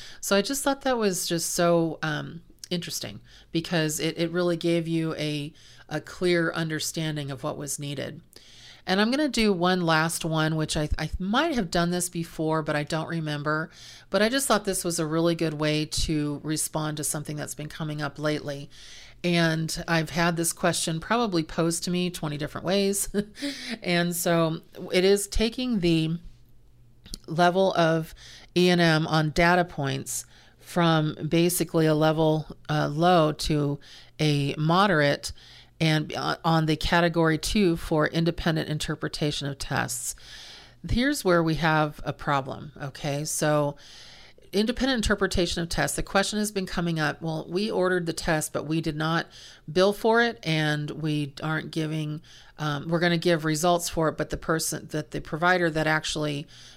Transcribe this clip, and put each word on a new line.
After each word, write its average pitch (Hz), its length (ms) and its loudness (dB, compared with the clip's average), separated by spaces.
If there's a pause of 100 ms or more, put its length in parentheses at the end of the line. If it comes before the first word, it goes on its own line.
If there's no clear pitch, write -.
(200)
So - 160 0
I 196 60 4
just 277 200 -4
thought 277 200 0
that 262 140 0
was 196 300 0
just 170 280 -2
so, 170 500 2
um, 147 380 -6 (280)
interesting 117 480 -8 (320)
because 160 480 -2
it, 156 200 -2
it 165 120 -2
really 175 260 0
gave 170 300 0
you 160 280 -2
a, 151 360 -4 (380)
a 151 140 -6
clear 175 500 0
understanding 156 800 -4
of 127 120 -10
what 151 140 -6
was 143 220 -8
needed. 143 420 -8 (640)
And 190 140 2
I'm 226 100 4
gonna 294 160 2
do 220 280 4
one 180 260 2
last 165 420 2
one, 160 320 2
which 156 220 -2
I, 151 220 -2
I 156 100 -4 (100)
might 254 360 0
have 196 160 -2
done 175 200 2
this 175 200 -2
before, 160 520 -2
but 151 140 -2
I 147 60 0
don't 156 260 -4
remember. 156 600 -4 (400)
But 196 100 2
I 220 80 4
just 269 180 0
thought 208 200 2
this 185 180 -2
was 170 140 -2
a 160 80 0
really 165 280 2
good 160 200 -2
way 151 320 0
to 147 560 -2
respond 151 560 -4
to 147 60 -6
something 151 320 -6
that's 147 180 -10
been 151 160 -12
coming 151 320 -6
up 143 160 -8
lately. 147 500 -4 (560)
And 165 640 2
I've 165 220 0
had 170 260 2
this 165 160 0
question 165 480 -2
probably 214 420 0
posed 165 420 -2
to 175 60 -4
me 180 200 0
twenty 151 260 -6
different 147 300 -8
ways. 196 420 0 (400)
<laughs> 254 340 -10
And 175 320 0
so 165 460 2 (320)
it 180 120 4
is 202 220 4
taking 233 540 0
the 165 380 2 (1080)
level 175 480 4
of 165 400 2 (400)
E 180 140 6
and 180 120 6
M 160 260 4
on 156 240 2
data 175 340 4
points 135 640 -6 (320)
from 160 580 2 (140)
basically 170 560 2
a 156 80 4
level, 156 520 4 (220)
uh, 151 200 0
low 156 440 4
to 143 480 0 (400)
a 143 380 2
moderate 156 760 2 (480)
and, 156 340 2
uh, 147 300 -2
on 160 220 4
the 151 100 2
category 165 640 2
two 185 400 2
for 151 280 2
independent 165 600 0
interpretation 147 800 -4
of 135 100 -8
tests. - 560 -4 (720)
Here's 254 380 0
where 175 180 6
we 160 120 2
have 156 500 2
a 147 80 -4
problem, 139 600 -4 (100)
okay? 143 420 -6
So 151 520 0 (760)
independent 240 460 0
interpretation 196 640 0
of 165 80 -6
tests, 143 260 0
the 156 60 -2
question 196 360 0
has 208 140 -2
been 190 140 -4
coming 170 340 -2
up, 147 220 -2
well, 160 260 -6
we 208 220 -2
ordered 180 340 0
the 170 80 -4
test, - 400 -2
but - 140 -4
we 160 160 0
did 156 140 -4
not 160 300 0 (460)
bill 190 220 4
for 226 260 2
it, 233 220 0
and 151 480 0
we 147 420 -2 (100)
aren't 156 280 -4
giving, 156 500 -4 (380)
um, 147 300 -4
we're 170 100 0
gonna 175 180 2
give 165 300 2
results 170 420 2
for 160 200 0
it, 151 100 -2
but 156 100 -4
the 147 80 -4
person, 160 540 -4
that 151 220 -6
the 156 100 -6
provider 175 480 2
that 156 160 0
actually 151 600 -2 (300)